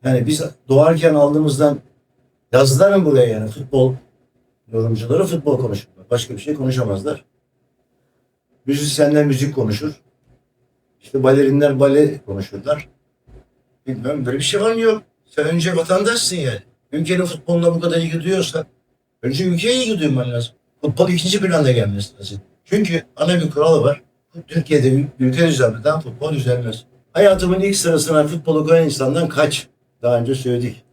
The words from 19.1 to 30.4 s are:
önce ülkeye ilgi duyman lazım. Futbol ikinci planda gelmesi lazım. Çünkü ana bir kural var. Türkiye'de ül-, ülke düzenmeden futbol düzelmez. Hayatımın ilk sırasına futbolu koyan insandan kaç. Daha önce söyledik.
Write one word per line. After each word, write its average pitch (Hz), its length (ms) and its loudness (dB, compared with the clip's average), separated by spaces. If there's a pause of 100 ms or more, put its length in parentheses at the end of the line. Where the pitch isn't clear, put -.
önce 139 240 -4
ülkeye 226 380 0
ilgi 214 160 -2
duyman 127 320 -2
lazım. 120 240 -6 (260)
Futbol 170 280 0
ikinci 180 320 0
planda 160 300 2
gelmesi 101 480 -2
lazım. 98 220 -14 (240)
Çünkü 180 380 -2 (120)
ana 170 260 0
bir - 100 -4
kural 151 320 2
var. 143 180 0 (460)
Türkiye'de 147 420 0
ül-, 139 180 2 (120)
ülke 131 280 2
düzenmeden 131 520 0
futbol 151 340 -8
düzelmez. 123 520 -4 (280)
Hayatımın 185 460 4
ilk 196 160 0
sırasına 156 520 2
futbolu 156 400 -2
koyan 165 180 6
insandan 143 440 -2
kaç. 147 380 -2 (340)
Daha 120 180 2
önce 127 160 -2
söyledik. 123 580 -4